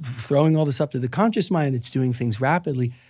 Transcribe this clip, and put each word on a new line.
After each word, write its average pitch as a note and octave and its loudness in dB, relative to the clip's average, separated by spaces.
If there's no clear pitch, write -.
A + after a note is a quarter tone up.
throwing C#3+ 2
all D#3 2
this C#3+ 0
up D3 -2
to C3 -4
the B2+ -2
conscious G#3+ 0
mind. D3+ 0
It's A#2+ -6
doing B2+ 0
things A#2 -2
rapidly. C3+ 0